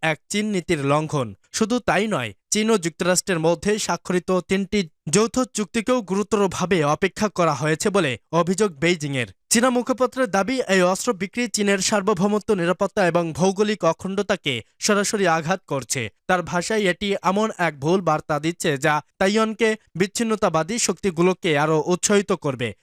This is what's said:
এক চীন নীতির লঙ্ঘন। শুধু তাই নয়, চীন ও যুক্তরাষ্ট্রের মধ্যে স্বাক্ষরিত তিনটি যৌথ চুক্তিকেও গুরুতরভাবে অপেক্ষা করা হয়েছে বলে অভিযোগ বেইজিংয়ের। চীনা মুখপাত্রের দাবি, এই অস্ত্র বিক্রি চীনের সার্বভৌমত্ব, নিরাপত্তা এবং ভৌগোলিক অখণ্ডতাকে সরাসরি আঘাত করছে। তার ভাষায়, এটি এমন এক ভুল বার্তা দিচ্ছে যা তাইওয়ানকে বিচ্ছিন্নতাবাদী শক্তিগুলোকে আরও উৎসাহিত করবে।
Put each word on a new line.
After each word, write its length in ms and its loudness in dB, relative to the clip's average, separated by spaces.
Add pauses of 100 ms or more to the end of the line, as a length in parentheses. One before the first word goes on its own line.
এক 160 0 (120)
চীন 140 -2 (100)
নীতির 260 -2 (100)
লঙ্ঘন। 380 0 (280)
শুধু 200 0 (120)
তাই 260 2
নয়, 160 -2 (200)
চীন 200 0
ও 140 4
যুক্তরাষ্ট্রের 640 0
মধ্যে 320 0
স্বাক্ষরিত 520 -4 (180)
তিনটি 300 0 (360)
যৌথ 220 2 (200)
চুক্তিকেও 420 -2 (120)
গুরুতরভাবে 680 0 (160)
অপেক্ষা 340 -2 (100)
করা 160 2
হয়েছে 360 0
বলে 220 0 (200)
অভিযোগ 380 2 (120)
বেইজিংয়ের। 460 0 (240)
চীনা 180 4
মুখপাত্রের 680 -2
দাবি, 200 0 (180)
এই 80 6 (100)
অস্ত্র 180 -2 (100)
বিক্রি 240 -4 (120)
চীনের 320 2
সার্বভৌমত্ব, 640 0 (100)
নিরাপত্তা 500 0
এবং 140 2 (140)
ভৌগোলিক 420 0 (120)
অখণ্ডতাকে 640 -4 (320)
সরাসরি 380 0 (120)
আঘাত 240 -2 (120)
করছে। 300 -4 (240)
তার 140 2 (100)
ভাষায়, 320 -2 (100)
এটি 160 -4 (220)
এমন 180 2 (100)
এক 140 0 (120)
ভুল 140 2 (100)
বার্তা 360 -2
দিচ্ছে 260 -2 (140)
যা 100 2 (240)
তাইওয়ানকে 500 2 (280)
বিচ্ছিন্নতাবাদী 800 0 (100)
শক্তিগুলোকে 720 0
আরও 180 2 (160)
উৎসাহিত 380 0 (140)
করবে। 240 -4 (140)